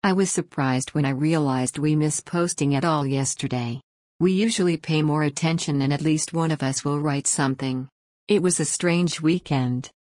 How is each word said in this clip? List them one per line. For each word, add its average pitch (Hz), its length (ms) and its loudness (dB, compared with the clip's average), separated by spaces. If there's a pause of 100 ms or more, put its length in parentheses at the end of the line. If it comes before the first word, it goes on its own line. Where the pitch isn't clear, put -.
I 196 60 4
was 185 180 2
surprised 131 600 -2
when 147 160 0
I 135 60 0
realized 139 680 0
we 151 160 2
missed 151 300 0
posting 170 500 0
at 135 80 0
all 151 240 0
yesterday. 131 720 -2 (400)
We 185 140 4
usually 190 420 2
pay 156 260 0
more 151 220 2
attention 151 580 0
and 135 120 2
at 139 80 -2
least 156 320 0
one 165 180 0
of 151 100 -2
us 135 220 -2
will 147 160 -2
write 143 260 -2
something. 135 600 -2 (400)
It 208 140 4
was 175 180 0
a 160 60 0
strange 175 560 0
weekend. 135 680 0 (140)